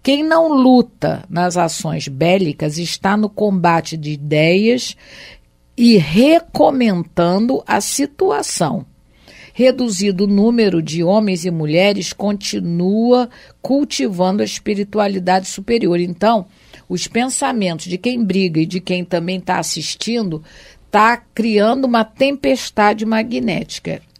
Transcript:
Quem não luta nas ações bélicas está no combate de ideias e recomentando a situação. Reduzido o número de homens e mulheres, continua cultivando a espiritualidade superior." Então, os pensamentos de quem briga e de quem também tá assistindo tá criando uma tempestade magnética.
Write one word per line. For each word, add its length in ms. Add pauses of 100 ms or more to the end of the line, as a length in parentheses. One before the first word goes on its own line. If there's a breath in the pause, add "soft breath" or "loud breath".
Quem 200
não 300
luta 760
nas 280
ações 500
bélicas 720
está 380
no 120
combate 680
de 160
ideias 840 (800 loud breath)
e 220
recomentando 1700
a 140
situação. 1080 (640 loud breath)
Reduzido 720
o 20
número 560
de 200
homens 420
e 60
mulheres, 600
continua 1160 (320 loud breath)
cultivando 840
a 20
espiritualidade 1040
superior." 500
Então, 480 (420 loud breath)
os 180
pensamentos 800
de 120
quem 240
briga 380
e 60
de 140
quem 240
também 360
tá 180
assistindo 840 (480 loud breath)
tá 260
criando 680
uma 200
tempestade 1000
magnética. 960 (200)